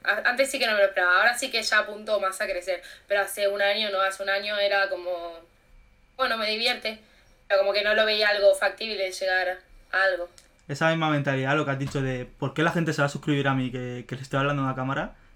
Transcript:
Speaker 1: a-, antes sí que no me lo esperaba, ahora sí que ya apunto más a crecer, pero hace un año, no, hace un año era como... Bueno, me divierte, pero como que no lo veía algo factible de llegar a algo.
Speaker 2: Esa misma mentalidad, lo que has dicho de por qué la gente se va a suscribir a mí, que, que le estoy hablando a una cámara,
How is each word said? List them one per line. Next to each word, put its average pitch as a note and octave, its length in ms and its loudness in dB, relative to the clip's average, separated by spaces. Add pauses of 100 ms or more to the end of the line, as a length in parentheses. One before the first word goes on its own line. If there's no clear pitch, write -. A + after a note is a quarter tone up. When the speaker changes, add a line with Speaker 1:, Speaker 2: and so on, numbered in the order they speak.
Speaker 1:
a-, G#3 260 -2
antes C4 220 0
sí C4+ 80 -4
que A#3+ 80 0
no A3 60 0
me G#3 60 2
lo G3 60 6
esperaba, F3+ 320 4
ahora A#3 200 4
sí C4 120 -4
que A3+ 140 -4
ya G#3+ 160 0
apunto G#3 400 -2
más F#3+ 220 -4
a G#3 60 -2
crecer, F3+ 340 -4 (260)
pero G3+ 140 2
hace G3+ 260 -2
un G3+ 140 0
año, G3+ 300 2
no, F#3+ 100 0
hace G3 220 -2
un G3 60 -2
año G#3 280 -2
era G3 320 2
como... F3 440 -6 (840)
Bueno, B3 200 0
me G#3+ 120 -2
divierte, A3 500 -2 (480)
pero G3 140 4
como G3 120 2
que G#3 100 0
no G#3+ 100 2
lo G#3+ 120 4
veía G#3+ 240 2
algo G3+ 260 6
factible G#3 420 -2
de F#3+ 140 -2
llegar F#3 480 0 (320)
a F#3+ 120 2
algo. F3 240 0 (400)
Speaker 2:
Esa D#3 220 0
misma E3 200 2
mentalidad, C#3 460 2
lo D3+ 100 2
que C#3 60 0
has C3 80 -2
dicho C#3 220 -4
de B2+ 240 -4
por - 280 -6
qué D#3 100 0
la E3 80 4
gente D#3+ 220 0
se D3 80 -2
va C#3+ 60 4
a - 20 -8
suscribir C#3+ 380 0
a C3+ 60 4
mí, B2+ 180 -2
que, B2 360 -8
que C3+ 80 -10
le C#3 60 -10
estoy C3+ 180 -4
hablando C#3+ 220 0
a C3+ 40 0
una C3 100 -2
cámara, C3+ 400 -4 (200)